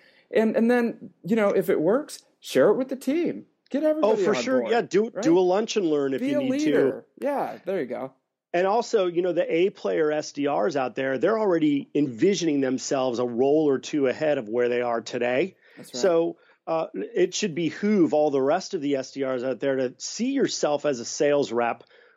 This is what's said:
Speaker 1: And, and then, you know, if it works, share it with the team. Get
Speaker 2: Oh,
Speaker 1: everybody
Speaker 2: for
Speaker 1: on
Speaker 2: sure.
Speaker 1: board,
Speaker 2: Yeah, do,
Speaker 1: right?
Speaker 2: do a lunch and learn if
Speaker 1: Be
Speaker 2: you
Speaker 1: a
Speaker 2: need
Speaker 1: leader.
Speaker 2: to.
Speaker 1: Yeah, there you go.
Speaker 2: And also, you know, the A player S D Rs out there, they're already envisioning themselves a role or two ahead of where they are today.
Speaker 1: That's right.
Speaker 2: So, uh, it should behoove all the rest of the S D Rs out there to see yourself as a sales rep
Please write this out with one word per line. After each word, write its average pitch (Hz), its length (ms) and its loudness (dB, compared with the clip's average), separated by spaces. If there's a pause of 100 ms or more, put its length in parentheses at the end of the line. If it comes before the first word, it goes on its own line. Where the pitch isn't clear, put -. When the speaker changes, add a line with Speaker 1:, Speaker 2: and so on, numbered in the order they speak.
(300)
Speaker 1:
And, 220 240 2
and 226 160 2
then, 240 400 0 (140)
you 175 100 0
know, 214 140 2
if 196 220 2
it 156 100 2
works, 226 420 0 (180)
share 135 280 4
it 208 60 6
with 254 160 -2
the 269 60 -4
team. 262 500 -2 (240)
Get 294 140 -2
Speaker 2:
Oh, 311 40 4
Speaker 1:
everybody 302 360 2
Speaker 2:
for - 120 2
Speaker 1:
on 247 60 -2
Speaker 2:
sure. 254 180 0
Speaker 1:
board, 220 120 -2
Speaker 2:
Yeah, 233 100 2
do, 202 260 0
Speaker 1:
right? - 140 -8
Speaker 2:
do 180 160 4
a - 20 6
lunch 190 380 0
and 180 100 0
learn 143 240 0
if - 80 -2
Speaker 1:
Be 254 80 -2
Speaker 2:
you 285 120 0
Speaker 1:
a - 20 -2
Speaker 2:
need 262 80 -2
Speaker 1:
leader. 285 400 2
Speaker 2:
to. - 340 -12
Speaker 1:
Yeah, 240 400 -4
there 190 160 -4
you 131 60 -4
go. 120 260 -10 (420)
Speaker 2:
And 175 120 2
also, 214 400 0
you 175 140 -2
know, 180 120 0
the 165 220 -2
A 170 140 2
player 170 420 -2
S 151 220 -4
D 139 160 -2
Rs 175 260 0
out 127 200 -2
there, 135 240 -2
they're 202 200 2
already 156 560 0
envisioning 147 680 2
themselves 131 560 -2
a 123 80 0
role 139 420 2
or 135 100 2
two 139 280 -2
ahead 143 320 0
of 110 100 -8
where 120 220 0
they 120 100 0
are 120 220 -2
today. 127 540 -2 (200)
Speaker 1:
That's - 160 -20
right. 127 80 -10
Speaker 2:
So, 170 380 2 (280)
uh, 160 280 -4
it 190 400 -2
should 190 200 -4
behoove 170 600 0
all 151 160 2
the 139 100 0
rest 151 320 0
of 185 80 -6
the 143 160 -2
S 131 160 -8
D 135 100 -6
Rs 131 220 -4
out 127 160 -4
there 139 160 0
to 127 220 -2
see - 340 -6
yourself 165 540 -2
as 139 120 0
a 117 60 -10
sales 143 480 0
rep 117 320 -2 (320)